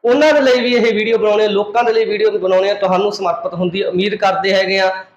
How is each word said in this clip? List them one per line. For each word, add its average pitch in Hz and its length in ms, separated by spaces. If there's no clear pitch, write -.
ਉਹਨਾਂ 285 300
ਦੇ 294 80
ਲਈ 254 180
ਵੀ 247 140
ਇਹ 233 200
ਵੀਡੀਓ 220 240
ਬਣਾਉਣੇ, 208 300
ਲੋਕਾਂ 208 360
ਦੇ 226 100
ਲਈ 226 120
ਵੀਡੀਓ 208 260
ਬਣਾਉਣੇ 190 380
ਆ, 202 40
ਤੁਹਾਨੂੰ 196 380
ਸਮਰਪਿਤ 180 420
ਹੁੰਦੀ 180 280
ਆ। - 80
ਉਮੀਦ 185 260
ਕਰਦੇ 190 380
ਹੈਗੇ 190 260
ਆ 185 100